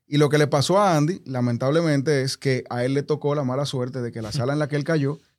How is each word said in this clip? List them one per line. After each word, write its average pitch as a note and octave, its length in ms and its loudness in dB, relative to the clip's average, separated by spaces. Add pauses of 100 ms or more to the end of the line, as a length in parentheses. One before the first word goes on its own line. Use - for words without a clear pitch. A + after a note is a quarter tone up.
Y D3 100 0
lo D3 120 6
que D3+ 80 2
le D3 80 4
pasó D3+ 320 2
a G3 180 4
Andy, D3+ 300 0
lamentablemente, C3+ 960 0
es C3 160 -4
que C3 320 -2
a B2 160 -2
él C3+ 80 -2
le C#3 80 0
tocó C#3+ 320 -2
la D3 100 -2
mala C3 220 -2
suerte B2+ 380 -6
de A#2 80 -6
que A2+ 100 -10
la B2+ 100 -8
sala C3+ 220 -2
en D3+ 60 -2
la D3+ 80 0
que C#3+ 80 -4
él C#3+ 80 -2
cayó D3 340 0 (220)